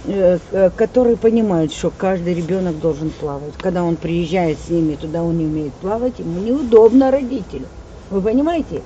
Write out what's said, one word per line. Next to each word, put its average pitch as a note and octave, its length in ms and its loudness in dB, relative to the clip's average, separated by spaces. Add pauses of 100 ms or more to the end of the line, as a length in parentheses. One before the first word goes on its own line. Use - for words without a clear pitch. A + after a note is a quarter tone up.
э, F3+ 340 2 (140)
э, F#3+ 240 4
который A#3 400 2
понимает, G#3 560 2
что - 240 -4
каждый F3+ 380 -2
ребенок F3 440 -2
должен D#3 320 -2
плавать. D3 480 -8
Когда F3+ 240 -2
он E3+ 140 0
приезжает E3 680 -2
с - 20 -14
ними D#3+ 280 0
туда, D#3+ 260 -6
он E3+ 160 -2
не D#3+ 80 -2
умеет D3+ 280 -4
плавать, A#3 440 -4
ему E3 220 -6
неудобно A#3+ 720 6
родителю. A#3+ 560 -4 (440)
Вы G3 100 -2
понимаете? B3+ 640 -2